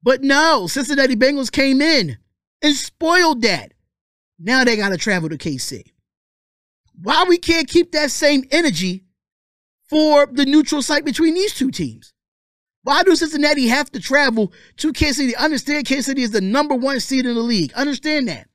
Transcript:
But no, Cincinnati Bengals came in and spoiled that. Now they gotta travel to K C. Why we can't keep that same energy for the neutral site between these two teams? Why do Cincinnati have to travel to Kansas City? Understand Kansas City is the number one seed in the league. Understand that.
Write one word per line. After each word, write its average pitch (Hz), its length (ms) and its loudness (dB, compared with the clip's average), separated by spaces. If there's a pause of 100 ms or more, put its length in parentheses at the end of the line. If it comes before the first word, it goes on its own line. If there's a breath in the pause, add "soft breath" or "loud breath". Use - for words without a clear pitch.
But 262 220 0
no, 277 440 2
Cincinnati 269 480 0
Bengals 262 360 0
came 269 300 2
in 247 360 0 (440)
and 294 140 2
spoiled 320 640 0
that. 180 320 -2 (680)
Now 247 240 2
they 233 140 2
gotta 196 200 -2
travel 175 320 -2
to 156 80 -10
K 139 200 -8
C. - 360 -12 (1040)
Why 311 280 2
we 349 100 4
can't 330 300 0
keep 339 240 2
that 302 180 -2
same 285 400 2
energy 190 540 0 (840)
for 302 360 4
the 277 200 0
neutral 294 360 2
site 294 240 -2
between 320 300 0
these 392 180 -2
two 262 160 -2
teams? 120 440 -10 (680)
Why 285 200 2
do 359 120 6
Cincinnati 294 520 0
have 269 240 0
to 247 80 -10
travel 226 540 0 (240 soft breath)
to 302 160 -2
Kansas 294 240 0
City? 254 180 -2
Understand 294 500 -2
Kansas 269 200 -2
City 269 180 -2
is 226 80 -4
the 214 100 0
number 277 320 0
one 254 280 -2
seed 262 240 -2
in 240 100 -2
the 226 60 -2
league. 214 320 -2
Understand 285 560 -4
that. 127 260 -12